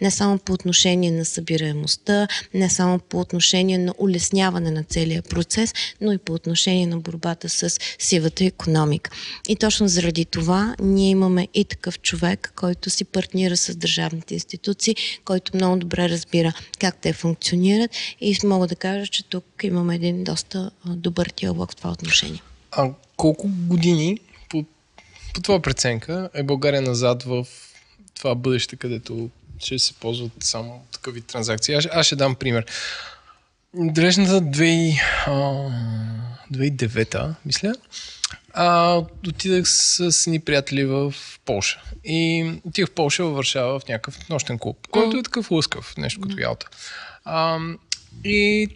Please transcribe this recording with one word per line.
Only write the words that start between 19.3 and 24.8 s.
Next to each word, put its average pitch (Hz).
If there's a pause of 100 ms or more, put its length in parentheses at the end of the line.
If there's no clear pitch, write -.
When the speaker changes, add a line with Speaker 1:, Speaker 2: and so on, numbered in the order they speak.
Speaker 1:
имаме 175
един 175
доста, 185 (140)
а, 175
добър 175
диалог 87
в -
това 85
отношение. 80 (300)
Speaker 2:
А 135 (280)
колко 160 (200)
години 170 (300)
по, 156 (680)